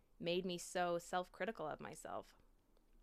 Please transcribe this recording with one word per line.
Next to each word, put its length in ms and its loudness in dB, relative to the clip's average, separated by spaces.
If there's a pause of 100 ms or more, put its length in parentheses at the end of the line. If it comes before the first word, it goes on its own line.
(200)
made 240 4
me 140 0
so 400 2
self-critical 680 -2
of 140 -4
myself." 460 -6 (760)